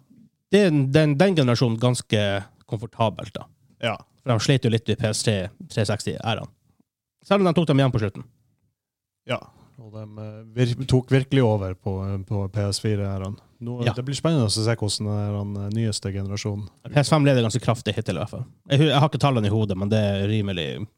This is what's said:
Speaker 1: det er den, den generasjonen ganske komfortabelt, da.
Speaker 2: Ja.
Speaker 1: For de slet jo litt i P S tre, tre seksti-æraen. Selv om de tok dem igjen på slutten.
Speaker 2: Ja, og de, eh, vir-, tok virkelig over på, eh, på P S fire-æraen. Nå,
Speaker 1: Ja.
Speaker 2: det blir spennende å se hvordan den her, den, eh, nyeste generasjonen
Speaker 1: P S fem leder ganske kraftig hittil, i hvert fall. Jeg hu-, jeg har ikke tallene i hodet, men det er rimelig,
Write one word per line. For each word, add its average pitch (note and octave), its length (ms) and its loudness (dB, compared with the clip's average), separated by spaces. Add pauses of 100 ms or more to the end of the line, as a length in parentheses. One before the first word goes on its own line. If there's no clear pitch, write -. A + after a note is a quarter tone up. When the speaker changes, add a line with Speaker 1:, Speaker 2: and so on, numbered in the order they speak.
(540)
Speaker 1:
det G3+ 140 6
er D#3 60 4 (200)
den, D3+ 240 4
den F#3 180 4
generasjonen A#2+ 460 2
ganske B2 400 2 (480)
komfortabelt, G#2+ 640 -4
da. - 140 -14 (340)
Speaker 2:
Ja. A2+ 140 -2 (280)
Speaker 1:
For C3 80 -2
de A2 140 4
slet C3+ 180 2
jo A2+ 80 4
litt A2+ 180 0
i G#2 60 2
P A2 140 -2
S - 160 -4
tre, G#2+ 120 2 (360)
tre A2+ 160 0
seksti-æraen. G#2 580 -6 (760)
Selv G3+ 160 4
om F3+ 80 4
de D#3+ 80 0
tok E3 100 0
dem C#3 140 4
igjen C3 100 2
på A#2+ 120 -2
slutten. - 200 -6 (1040)
Speaker 2:
Ja, B2 120 -4 (400)
og A2 160 -20
de, A2 80 -12 (180)
eh, G#2+ 220 -14 (120)
vir-, B2 320 0
tok B2+ 240 2
virkelig C3+ 320 2
over G2 320 0
på, - 180 -6 (120)
eh, G2 120 -4 (100)
på G2 240 -4
P G#2 180 -2
S G2 140 -4
fire-æraen. G2+ 520 -4 (280)
Nå, A#2+ 220 -8
Speaker 1:
Ja. A2+ 100 0
Speaker 2:
det B2 80 -6
blir C3+ 120 -6
spennende D3 320 0
å G2 40 0
se A2 120 -2
hvordan A2 440 -2
den G#2 100 -2
her, G#2 200 -4
den, G2+ 180 -6
eh, G2+ 160 -8
nyeste G#2+ 400 -2
generasjonen G2+ 540 -6 (260)
Speaker 1:
P D3 80 4
S C3+ 100 0
fem D3+ 160 4
leder C3 160 4
ganske A2+ 220 0
kraftig A2 320 0
hittil, G#2 220 -4
i - 20 -4
hvert - 100 -6
fall. - 160 -10 (240)
Jeg C3+ 100 4
hu-, D3+ 100 4
jeg C#3 100 2
har D3 100 4
ikke A#2 140 -2
tallene B2 240 2
i G2+ 60 2
hodet, G#2 240 0
men G2+ 120 -2
det A2 100 4
er G2+ 280 0
rimelig, G2 380 -2 (320)